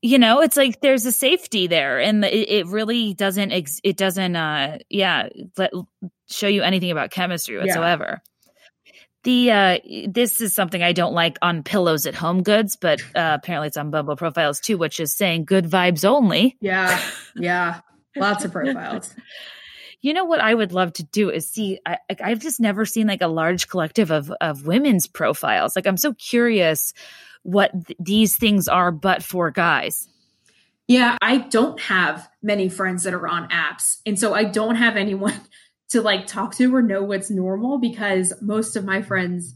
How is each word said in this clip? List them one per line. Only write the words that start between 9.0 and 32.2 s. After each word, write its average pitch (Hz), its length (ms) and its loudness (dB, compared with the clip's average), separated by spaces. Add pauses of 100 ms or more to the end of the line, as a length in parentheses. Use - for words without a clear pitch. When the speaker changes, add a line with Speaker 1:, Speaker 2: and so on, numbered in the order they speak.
Speaker 1:
The, 247 260 4
uh, 196 280 4 (300)
this 233 320 0
is 214 140 -2
something 180 280 -2
I 175 100 2
don't 170 200 0
like 170 300 0
on 170 200 0
Pillows 165 440 0
at 139 80 -6
Home 175 280 0
Goods, 208 340 2
but, 160 260 0 (120)
uh, 160 280 0
apparently 151 260 -4
it's - 80 -8
on 151 140 -6
Bumble 147 260 -2
profiles 156 420 -2
too, 214 200 -2
which 165 220 -4
is 156 120 -4
saying 170 320 -2
good 190 220 2
vibes 180 400 2
only. 226 560 4
Speaker 2:
Yeah, 185 360 0 (380)
yeah. 175 440 -2 (360)
Lots 294 300 0
of - 60 -6
profiles. - 680 -6
<laughs> - 40 -20 (800)
Speaker 1:
You 294 120 0
know 370 100 0
what 330 160 2
I 220 140 4
would 214 180 0
love 180 220 0
to - 80 -10
do 202 260 0
is 156 220 -4
see, 196 340 -4
I, 170 140 -4 (120)
I, 190 140 -6
I've 220 140 -2
just 302 200 -8
never 214 280 0
seen, 220 200 0
like, 202 140 0
a 175 80 0
large 165 400 0
collective 175 420 0
of, 151 300 -2
of 143 260 -4
women's 214 400 4
profiles. 113 680 0
Like, 185 100 -2
I'm 190 120 0
so 294 160 0
curious 214 800 0 (480)
what 196 300 2
th-, 175 280 -8
these 202 380 2
things 202 280 2
are, 175 260 2
but 170 300 -2
for 175 280 -2
guys. 147 580 0 (800)
Speaker 2:
Yeah, 240 320 4
I 233 160 2
don't 262 440 0
have 170 460 -2 (160)